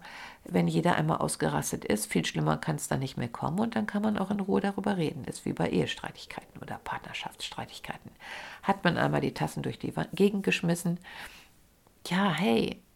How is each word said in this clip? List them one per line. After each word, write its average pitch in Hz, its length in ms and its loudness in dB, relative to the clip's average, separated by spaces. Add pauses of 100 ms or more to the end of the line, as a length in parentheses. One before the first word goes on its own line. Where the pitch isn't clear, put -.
(440)
wenn 175 240 4
jeder 165 260 4
einmal 156 240 4
ausgerastet 151 640 0
ist, - 220 0
viel 170 180 2
schlimmer 156 340 2
kann's 151 280 -2
dann 139 140 0
nicht 135 160 -4
mehr 120 120 -2
kommen 156 300 -4
und 226 160 0
dann 220 120 0
kann 208 160 -2
man 214 160 0
auch 190 120 0
in 202 80 0
Ruhe 196 220 2
darüber 196 380 0
reden. 143 260 -2
Ist - 200 -8
wie - 80 0
bei 160 180 0
Ehestreitigkeiten - 920 -4
oder - 240 -10
Partnerschaftsstreitigkeiten. - 1300 -10 (500)
Hat - 220 2
man 170 140 4
einmal 143 220 4
die - 140 0
Tassen 151 300 -2
durch 131 160 -6
die - 160 -4
Wa-, 160 160 0
Gegend 196 320 4
geschmissen, 175 560 2 (1080)
ja, 190 260 2
hey, 208 480 2 (160)